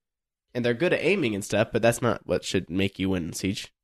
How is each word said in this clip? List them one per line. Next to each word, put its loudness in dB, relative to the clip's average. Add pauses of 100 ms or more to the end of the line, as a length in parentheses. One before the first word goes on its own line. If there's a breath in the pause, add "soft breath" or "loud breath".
(520)
And -4
they're 2
good 0
at 0
aiming 2
and -4
stuff, 2
but 2
that's 2
not 0
what 0
should -2
make -2
you 0
win -2
in -10
Siege. -6 (120)